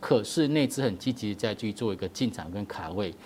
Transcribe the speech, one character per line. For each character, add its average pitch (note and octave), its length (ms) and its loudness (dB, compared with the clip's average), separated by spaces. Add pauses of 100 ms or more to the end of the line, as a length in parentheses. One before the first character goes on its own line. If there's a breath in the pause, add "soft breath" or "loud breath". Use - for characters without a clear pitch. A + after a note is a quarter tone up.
可 A#2+ 200 6
是 D3+ 280 2
内 D3 180 4
资 C3+ 140 -2
很 G#2 160 0
积 B2+ 160 -2
极 G#2 200 -2
在 G#2 220 -2
去 G#2+ 160 -2
做 G#2 220 -2
一 - 20 -2
个 F#2+ 140 -4
进 A#2+ 200 0
场 D#2 220 -8
跟 G2+ 140 -4
卡 - 260 -8
位， F2+ 220 -2 (120 loud breath)